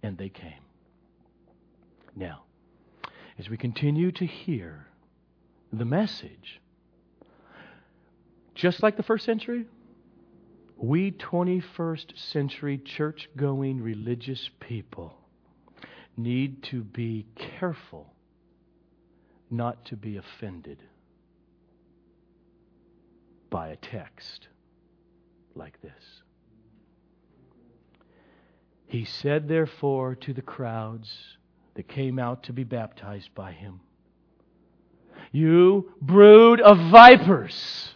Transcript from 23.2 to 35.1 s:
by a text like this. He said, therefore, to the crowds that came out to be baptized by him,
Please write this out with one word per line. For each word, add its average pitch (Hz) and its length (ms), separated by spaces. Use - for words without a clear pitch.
by 82 200
a 78 60
text - 720
like 76 280
this. - 400
He 117 160
said, 147 440
therefore, 139 680
to 127 180
the 120 80
crowds 113 960
that - 140
came 131 300
out 123 240
to 120 100
be 131 100
baptized 107 720
by 95 160
him, 92 300